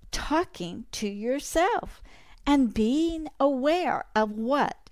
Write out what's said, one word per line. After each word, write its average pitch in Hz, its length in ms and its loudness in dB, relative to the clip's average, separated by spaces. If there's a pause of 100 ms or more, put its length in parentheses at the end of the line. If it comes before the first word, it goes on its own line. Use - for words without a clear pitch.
(120)
talking 226 800 -4
to 214 140 -6
yourself 277 920 -2 (460)
and 269 260 4
being 311 540 0 (120)
aware 285 640 2 (100)
of 214 160 2
what 226 600 -2